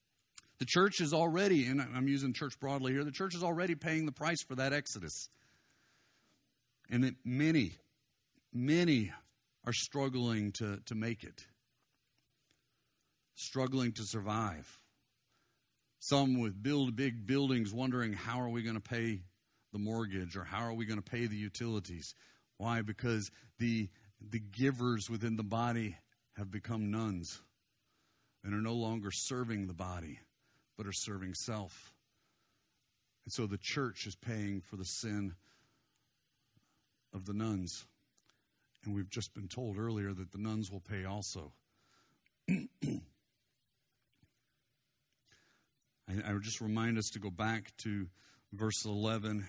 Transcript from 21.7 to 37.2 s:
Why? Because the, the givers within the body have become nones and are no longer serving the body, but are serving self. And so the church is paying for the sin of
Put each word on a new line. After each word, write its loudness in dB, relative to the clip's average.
Why? 0
Because -2
the, 2
the -4
givers 0
within 0
the 0
body 0
have -6
become -2
nones -2
and -4
are 0
no -2
longer -2
serving 0
the -6
body, -8
but -8
are -4
serving -2
self. -2
And -4
so 0
the -2
church -2
is -8
paying -4
for -10
the -6
sin 0
of -6